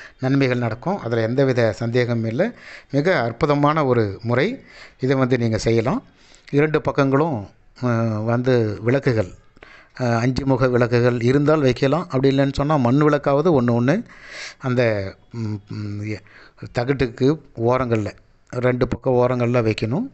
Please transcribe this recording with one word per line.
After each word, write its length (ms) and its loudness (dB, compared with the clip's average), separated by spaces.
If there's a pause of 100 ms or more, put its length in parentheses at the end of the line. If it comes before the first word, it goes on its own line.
(200)
நன்மைகள் 380 2
நடக்கும். 400 -4
அதுல 220 -2
எந்தவித 520 2
சந்தேகமும் 520 -2
இல்லை. 260 -2 (400)
மிக 300 2
அற்புதமான 640 0
ஒரு 380 0
முறை. 420 -2 (360)
இதை 160 0
வந்து 220 2
நீங்க 200 0
செய்யலாம். 440 0 (480)
இரண்டு 300 2
பக்கங்களும், 680 0 (360)
அஹ், 420 0
வந்து 580 0
விளக்குகள், 480 0 (680)
அஹ், 180 0
அஞ்சு 300 -2
முக 220 2
விளக்குகள் 520 2
இருந்தால் 400 2
வைக்கலாம். 420 2
அப்படி 340 0
இல்லைன்னு 160 2
சொன்னா 240 0
மண் 260 4
விளக்காவது 600 2
ஒண்ணு 120 2
ஒண்ணு 300 0 (540)
அந்த, 240 -2 (500)
ம், 260 -6 (100)
ம், 320 -10
எ-, 220 -10 (500)
தகட்டுக்கு 680 0 (280)
ஓரங்கள்ல, 460 0 (400)
ரெண்டு 360 -2
பக்கம் 260 -2
ஓரங்கள்ல 480 2
வைக்கணும். 520 -2